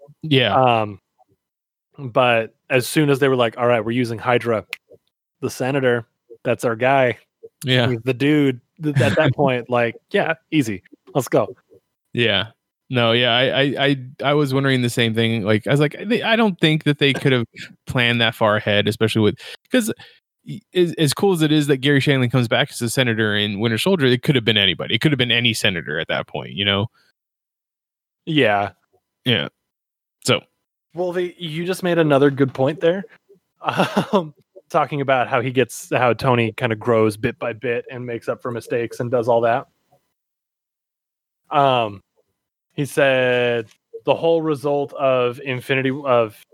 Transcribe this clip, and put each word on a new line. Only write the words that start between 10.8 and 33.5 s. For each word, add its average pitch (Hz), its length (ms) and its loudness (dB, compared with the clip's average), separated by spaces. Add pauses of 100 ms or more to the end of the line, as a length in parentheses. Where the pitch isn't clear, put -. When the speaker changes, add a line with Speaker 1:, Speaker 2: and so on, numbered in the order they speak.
Speaker 2:
Let's 135 140 -2
go." 120 260 0 (560)
Speaker 1:
Yeah. 110 360 0 (420)
No, 117 240 2
yeah, 120 200 2
I, 123 100 2 (180)
I, 139 240 0
I, 139 200 0 (200)
I 143 80 2
was 147 200 0
wondering 135 280 0
the 120 80 0
same 117 260 -2
thing. 113 280 0
Like, 107 220 0
I 98 60 0
was 143 80 4
like, 147 160 0 (100)
"They, 214 160 -2
I 220 140 0
don't 220 240 0
think 156 240 2
that 147 160 0
they 139 140 2
could 139 180 0
have 120 140 0 (420)
planned 120 320 0
that 113 160 2
far 107 220 2
ahead," 104 320 0
especially 110 320 0
with, 104 180 2 (320)
'cause 226 180 0 (560)
y-, - 140 -12 (140)
as, 175 240 0
as 147 160 0
cool 202 180 2
as 170 100 0
it 151 120 2
is 147 140 2
that 143 100 2
Gary 139 240 2
Shandling 131 300 2
comes 120 180 0
back 123 220 0
as - 100 -10
a 117 80 -2
senator 110 480 0
in 104 240 -2
Winter 113 160 0
Soldier, 185 300 0
it 123 140 2
could 147 140 0
have 120 80 2
been 107 140 2
anybody. 95 380 0
It 117 40 -2
could 156 140 0
have 131 60 -2
been 120 120 0
any 117 220 0
senator 82 440 -2
at 80 120 -6
that 67 180 -4
point, 69 280 -10
you 98 100 -4
know? 101 220 0 (1400)
Speaker 2:
Yeah. 104 460 0 (540)
Speaker 1:
Yeah. 95 220 0 (800)
So. - 160 0 (520)
Speaker 2:
Well, 175 200 -4
they, 180 240 -4
you 170 280 -8
just 180 180 -6
made 175 140 0
another 147 340 4
good 135 220 0
point 139 280 -2
there. 180 280 0
<laughs> - 540 -20 (500)